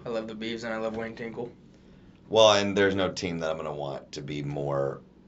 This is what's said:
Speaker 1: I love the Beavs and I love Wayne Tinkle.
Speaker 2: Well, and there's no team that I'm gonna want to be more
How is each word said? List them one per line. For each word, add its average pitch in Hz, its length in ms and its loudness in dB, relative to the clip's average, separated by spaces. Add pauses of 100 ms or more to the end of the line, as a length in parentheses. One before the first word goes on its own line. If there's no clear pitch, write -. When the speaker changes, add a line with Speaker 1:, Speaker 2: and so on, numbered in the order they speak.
Speaker 1:
I 127 40 -8
love 113 180 -6
the 110 80 -12
Beavs 113 280 -8
and 113 100 -6
I 110 40 -4
love 110 180 -4
Wayne 113 200 -8
Tinkle. 113 360 -10 (800)
Speaker 2:
Well, 107 240 10
and 101 240 2
there's 98 180 6
no 92 160 2
team 85 280 -4
that 80 100 -2
I'm 78 80 -4
gonna 78 160 -6
want 71 400 -8
to 73 80 -10
be 73 220 -6
more 71 580 -4 (260)